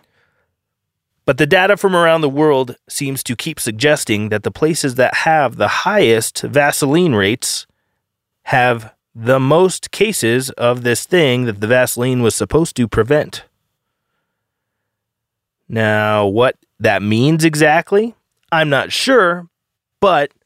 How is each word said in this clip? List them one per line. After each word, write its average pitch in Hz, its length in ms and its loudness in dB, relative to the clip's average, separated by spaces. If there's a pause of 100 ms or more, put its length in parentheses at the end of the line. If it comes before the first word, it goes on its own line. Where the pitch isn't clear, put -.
(1200)
But 131 140 -2
the 151 80 2
data 185 300 4
from 190 180 0
around 165 280 4
the 147 60 2
world 135 480 0 (120)
seems 135 340 -8
to 120 140 -6
keep - 240 -8
suggesting 110 680 -2
that 107 120 -4
the 110 80 -4
places 151 460 -2
that 123 180 2
have 151 400 0
the 101 140 0
highest 131 760 0
Vaseline 143 720 0
rates 101 520 -2 (800)
have 123 480 -2 (220)
the 120 240 0
most 160 540 0
cases 135 580 -2
of 123 320 -2
this 120 220 -2
thing 131 400 0
that 104 160 -6
the 107 80 -2
Vaseline 123 540 0
was 113 120 2
supposed 151 420 -2
to 120 120 0
prevent. 120 560 -2 (2250)
Now, 107 580 0
what 113 300 0 (240)
that 104 220 0
means 131 420 0
exactly, 165 720 2 (340)
I'm 156 180 0
not 127 220 -2
sure, 180 580 0 (520)
but 165 320 2 (140)